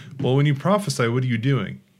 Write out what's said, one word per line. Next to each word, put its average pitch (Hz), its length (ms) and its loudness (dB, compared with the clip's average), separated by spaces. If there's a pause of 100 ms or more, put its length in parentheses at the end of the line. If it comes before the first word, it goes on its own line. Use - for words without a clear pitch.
(200)
Well, 123 160 2
when 143 80 4
you 147 100 2
prophesy, 165 540 0
what 123 140 0
are 127 60 -2
you 117 100 0
doing? 113 420 -2 (200)